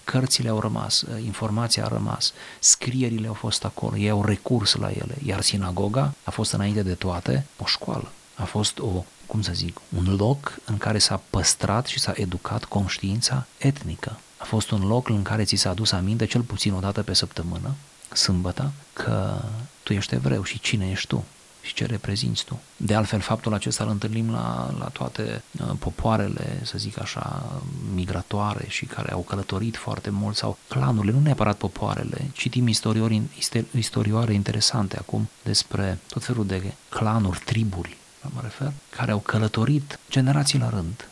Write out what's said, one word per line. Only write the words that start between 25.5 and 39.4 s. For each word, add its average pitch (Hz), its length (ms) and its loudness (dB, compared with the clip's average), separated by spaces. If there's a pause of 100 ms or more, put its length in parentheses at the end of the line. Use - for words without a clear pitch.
uh, 117 180 -2
popoarele, 98 840 0
să 107 160 -6
zic 104 220 -6
așa, - 520 -6 (420)
migratoare 95 760 -2
și - 160 -4
care - 280 -6
au 90 80 -2
călătorit 98 560 -2
foarte 104 340 -6
mult, 104 260 0
sau 104 220 -2 (100)
clanurile, 117 440 4
nu 135 80 6
neapărat 110 360 4
popoarele. 104 760 -4
Citim 123 340 2
istoriori, 110 560 2 (160)
ister-, - 380 -2
istorioare 110 560 2
interesante 104 680 2
acum 107 300 -2 (140)
despre 98 560 0 (100)
tot - 160 -4
felul 113 220 0
de 95 260 -2 (160)
clanuri, 107 560 2
triburi, 95 520 -2 (260)
mă 127 200 -8
refer, 139 300 -4 (180)
care 117 200 -2
au 104 80 4
călătorit 113 800 2 (120)